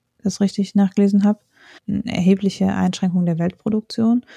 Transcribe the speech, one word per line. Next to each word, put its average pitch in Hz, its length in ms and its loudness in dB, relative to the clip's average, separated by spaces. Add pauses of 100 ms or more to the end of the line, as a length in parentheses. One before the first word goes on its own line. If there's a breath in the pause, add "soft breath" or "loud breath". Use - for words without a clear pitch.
(220)
das - 180 -4
richtig 196 360 -2
nachgelesen 202 480 2
habe. 208 160 0 (480 loud breath)
Eine - 180 -4
erhebliche 190 680 0
Einschränkung 185 540 0
der 170 120 0
Weltproduktion. 214 840 -2 (120 loud breath)